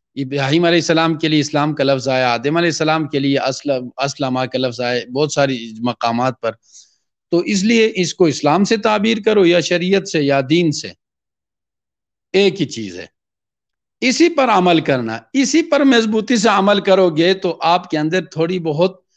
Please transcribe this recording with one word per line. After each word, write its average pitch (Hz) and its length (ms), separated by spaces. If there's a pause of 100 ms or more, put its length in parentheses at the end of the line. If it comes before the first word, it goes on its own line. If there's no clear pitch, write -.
(160)
इब्राहीम 139 500
अलैहिस्सलाम 165 500
के 156 120
लिए 151 120
इस्लाम 147 320
का 143 120
लफ्ज 135 240
आया, 127 200
आदम 123 300
अलैहिस्सलाम 156 480
के 143 120
लिए 139 180
असलम, 131 640
असलमा 131 480
का 123 120
लफ्ज 123 220
आया 123 280
बहुत 139 260
सारी 127 460
मकामात 120 600
पर। 113 80 (800)
तो 170 120
इसलिए 214 440
इसको 180 420
इस्लाम 151 360
से 226 120
ताबीर 214 440
करो 208 240
या 175 160
शरीयत 180 460
से 165 140
या 139 200
दीन 156 300
से, 101 240 (1400)
एक 190 240
ही 160 60
चीज 104 320
है। 90 140 (920)
इसी 262 260
पर 285 200
अमल 180 320
करना, 120 540
इसी 277 280
पर 294 220
मजबूती 226 520
से 220 120
अमल 202 320
करोगे 180 540
तो 185 160
आपके 175 460
अंदर 160 280
थोड़ी 165 340
बहुत 165 460 (120)